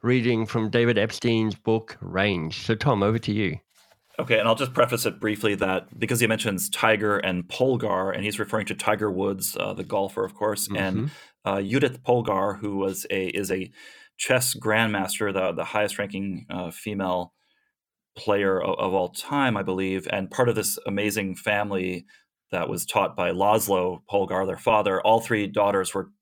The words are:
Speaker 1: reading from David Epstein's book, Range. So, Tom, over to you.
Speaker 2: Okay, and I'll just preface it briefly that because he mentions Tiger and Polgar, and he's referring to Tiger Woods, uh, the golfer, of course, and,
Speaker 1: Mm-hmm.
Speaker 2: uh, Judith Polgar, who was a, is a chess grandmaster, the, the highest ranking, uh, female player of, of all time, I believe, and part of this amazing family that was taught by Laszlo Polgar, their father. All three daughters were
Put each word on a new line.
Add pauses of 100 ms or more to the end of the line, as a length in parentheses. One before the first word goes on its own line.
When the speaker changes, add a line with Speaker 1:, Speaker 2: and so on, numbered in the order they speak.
Speaker 1:
reading
from
David
Epstein's
book,
Range.
So,
Tom,
over
to
you. (640)
Speaker 2:
Okay,
and
I'll
just
preface
it
briefly
that
because
he
mentions
Tiger
and
Polgar,
and
he's
referring
to
Tiger
Woods,
uh,
the
golfer,
of
course,
and,
Speaker 1:
Mm-hmm. (400)
Speaker 2:
uh,
Judith
Polgar,
who
was
a,
is
a (460)
chess
grandmaster,
the,
the
highest
ranking,
uh,
female (840)
player
of,
of
all
time,
I
believe,
and
part
of
this
amazing
family (460)
that
was
taught
by
Laszlo
Polgar,
their
father.
All
three
daughters
were (100)